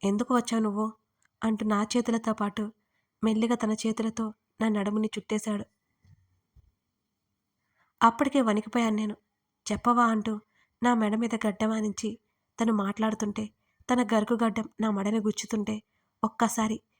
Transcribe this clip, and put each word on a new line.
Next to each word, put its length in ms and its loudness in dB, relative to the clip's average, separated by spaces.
ఎందుకు 300 0
వచ్చావు 280 0
నువ్వు?" 240 -2
అంటూ 240 0
నా 160 2
చేతులతో 500 0
పాటు 300 -4
మెల్లిగా 320 2
తన 180 0
చేతులతో 540 -2
నా 100 2
నడుముని 380 0
చుట్టేశాడు. 580 -4
అప్పటికే 400 4
వణికిపోయాను 560 0
నేను. 200 -4
"చెప్పవా?" 400 2
అంటూ 260 0
నా 120 4
మెడ 200 0
మీద 200 -2
గడ్డమానించి 840 -2
తను 140 2
మాట్లాడుతుంటే 720 -2
తన 140 4
గరుకు 320 2
గడ్డం 320 0
నా 100 0
మడని 300 0
గుచ్చుతుంటే 560 -2
ఒక్కసారి 540 0